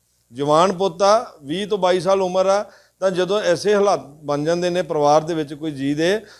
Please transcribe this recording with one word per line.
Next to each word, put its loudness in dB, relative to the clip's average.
ਜਵਾਨ 2
ਪੁੱਤ -2
ਆ, 2
ਵੀਹ -6
ਤੋਂ -4
ਬਾਈ 2
ਸਾਲ 0
ਉਮਰ 0
ਆ, 0
ਤਾਂ 0
ਜਦੋਂ -2
ਐਸੇ 0
ਹਾਲਾਤ 2
ਬਣ -4
ਜਾਂਦੇ 0
ਨੇ -2
ਪਰਿਵਾਰ 2
ਦੇ -6
ਵਿੱਚ -6
ਕੋਈ -8
ਜੀ -4
ਦੇ, 0